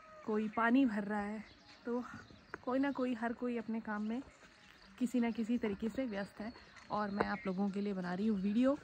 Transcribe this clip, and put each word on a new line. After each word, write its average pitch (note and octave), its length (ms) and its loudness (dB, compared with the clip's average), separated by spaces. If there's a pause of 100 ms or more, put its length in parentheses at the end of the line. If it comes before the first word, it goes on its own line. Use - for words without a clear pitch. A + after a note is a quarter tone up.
(260)
कोई A3 220 0
पानी A#3 380 6
भर G#3 180 0
रहा G#3 180 -2
है, G#3 220 -6 (420)
तो A#3+ 180 -2 (640)
कोई B3+ 140 2
ना C#4 120 2
कोई, B3+ 220 0
हर A#3 200 0
कोई A#3+ 240 -2
अपने A3+ 220 -4
काम G#3+ 220 -4
में A3 200 -2 (800)
किसी B3 200 2
ना A#3 120 4
किसी A3+ 260 0
तरीके A3 320 -2
से C4 160 -2
व्यस्त G3+ 360 -6
है। A3 120 -8 (380)
और G#3 200 0
मैं G3+ 140 2
आप G3+ 200 -2
लोगों G3 240 0
के G3 120 -2
लिए G3+ 120 -2
बना F3+ 200 -2
रही G3 140 0
हूँ G#3+ 120 4
वीडियो। G#3+ 320 4 (120)